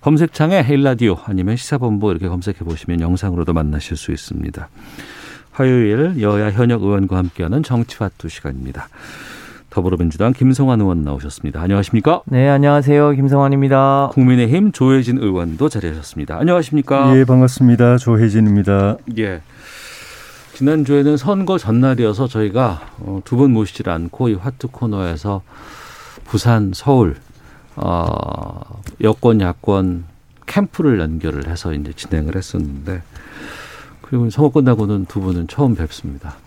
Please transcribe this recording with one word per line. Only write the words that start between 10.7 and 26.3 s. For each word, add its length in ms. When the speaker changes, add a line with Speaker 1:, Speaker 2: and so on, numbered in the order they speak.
Speaker 1:
의원 220
나오셨습니다. 580
안녕하십니까? 680
Speaker 2:
네, 220
안녕하세요. 600
김성환입니다. 1040
Speaker 1:
국민의힘 580
조혜진 480
의원도 500
자리하셨습니다. 720
안녕하십니까? 800
Speaker 3:
예, 60
반갑습니다. 720
조혜진입니다. 1000
Speaker 1:
예. 240
지난주에는 640
선거 420
전날이어서 680
저희가, 720
어, 240
두 120
분 160
모시질 380
않고 380
이 60
화투 340
코너에서 720
부산, 480